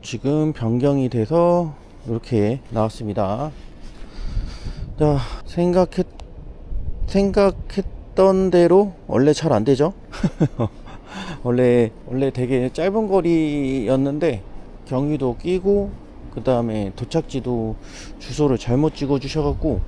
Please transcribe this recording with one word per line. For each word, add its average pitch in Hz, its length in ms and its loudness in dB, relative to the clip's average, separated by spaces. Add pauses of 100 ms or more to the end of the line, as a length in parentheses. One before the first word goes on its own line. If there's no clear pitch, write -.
지금 151 500 -2
변경이 123 560 2
돼서 165 640 2 (340)
이렇게 117 640 0
나왔습니다. 110 800 -2 (1500)
자, 151 200 2 (280)
생각했-, 180 640 0 (1000)
생각했던 190 1400 2
대로 180 420 6 (140)
원래 139 260 4
잘 156 180 0
안 110 140 4
되죠. 143 280 4 (640)
<laughs> - 880 -8
원래, 123 480 4 (140)
원래 131 260 0
되게 127 400 0
짧은 196 380 0
거리였는데 147 1300 2 (420)
경유도 135 520 0
끼고 196 520 0 (440)
그 117 100 -8
다음에 110 520 0
도착지도 120 800 -4 (440)
주소를 131 400 0
잘못 139 360 2
찍어주셔갖고 143 920 -2